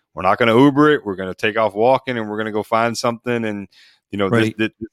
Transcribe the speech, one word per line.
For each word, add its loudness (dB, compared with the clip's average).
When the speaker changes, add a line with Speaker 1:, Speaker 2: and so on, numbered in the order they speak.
Speaker 1:
We're -10
not 2
gonna 4
Uber 6
it. -4
We're -6
gonna -6
take -4
off 0
walking 0
and -6
we're -8
gonna -4
go -4
find 0
something. -4
And, -6
you -8
know, 0
Speaker 2:
Right. 0
Speaker 1:
this, -2
this, -14